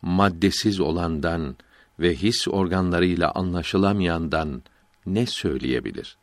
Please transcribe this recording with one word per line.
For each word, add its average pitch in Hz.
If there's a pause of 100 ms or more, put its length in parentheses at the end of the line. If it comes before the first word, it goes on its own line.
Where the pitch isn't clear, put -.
maddesiz 92
olandan 82 (420)
ve 85
his -
organlarıyla 90
anlaşılamayandan 85 (440)
ne 104
söyleyebilir? 64